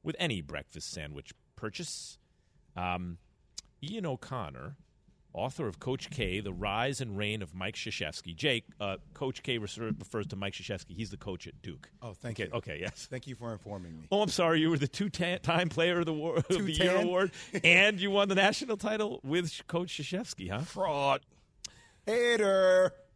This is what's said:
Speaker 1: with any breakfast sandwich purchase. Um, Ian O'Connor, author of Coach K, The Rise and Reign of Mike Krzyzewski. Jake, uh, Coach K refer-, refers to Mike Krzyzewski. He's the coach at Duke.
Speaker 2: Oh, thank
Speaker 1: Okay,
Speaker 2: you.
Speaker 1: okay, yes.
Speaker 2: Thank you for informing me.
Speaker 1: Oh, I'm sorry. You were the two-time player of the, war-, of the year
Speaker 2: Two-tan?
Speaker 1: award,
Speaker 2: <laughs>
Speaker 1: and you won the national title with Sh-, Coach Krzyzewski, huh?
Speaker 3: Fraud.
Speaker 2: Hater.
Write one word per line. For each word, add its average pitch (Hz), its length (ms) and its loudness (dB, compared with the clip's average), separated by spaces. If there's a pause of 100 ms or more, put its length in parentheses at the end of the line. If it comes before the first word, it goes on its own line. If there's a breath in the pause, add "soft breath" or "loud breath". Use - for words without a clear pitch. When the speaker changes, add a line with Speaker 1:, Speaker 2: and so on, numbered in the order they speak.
Speaker 1:
with 156 160 -4
any 139 240 0
breakfast 73 480 -10
sandwich 73 420 -10 (240)
purchase. - 640 -10 (580)
Um, 90 420 -4 (640)
Ian 190 240 -6
O'Connor, 110 720 -8 (560)
author 131 360 -4
of 90 100 -8
Coach 131 300 -4
K, 98 320 -2
The 101 120 -6
Rise 104 500 -2
and 110 160 -6
Reign 104 240 -2
of 78 120 -12
Mike 92 200 -6
Krzyzewski. - 600 -8
Jake, 117 300 0 (160)
uh, 98 160 -2 (160)
Coach - 300 -6
K 120 160 -2
refer-, 110 400 -6
refers 107 300 -6
to 98 80 -8
Mike 98 180 -6
Krzyzewski. 92 420 -8
He's 101 140 -6
the 95 80 -12
coach 92 280 -10
at 78 140 -16
Duke. - 300 -14 (100)
Speaker 2:
Oh, 110 140 -12
thank 113 260 -10
Speaker 1:
Okay, 98 100 -2
Speaker 2:
you. - 60 -6
Speaker 1:
okay, 80 240 -6
yes. - 300 -8
Speaker 2:
Thank 127 160 -10
you 131 80 -10
for 117 180 -10
informing 90 480 -10
me. 80 100 -18
Speaker 1:
Oh, 202 120 4
I'm 196 80 2
sorry. 165 320 6
You 160 80 6
were 165 80 4
the 139 100 0
two-time 180 800 0
player 170 320 2
of 170 60 2
the, 160 80 0
war-, 151 220 -2
of 165 120 2
the 190 80 6 (160)
year 180 200 4
Speaker 2:
Two-tan? 190 120 4
Speaker 1:
award, 180 280 2 (160 loud breath)
Speaker 2:
<laughs> - 160 -4
Speaker 1:
and 185 360 8
you 196 100 2
won 202 200 6
the 190 40 4
national 208 440 4
title 214 440 -2
with 165 280 0
Sh-, - 160 -12
Coach 175 320 -4
Krzyzewski, 165 520 -6
huh? 101 100 -2
Speaker 3:
Fraud. 143 600 2 (840 loud breath)
Speaker 2:
Hater. 196 880 6 (240)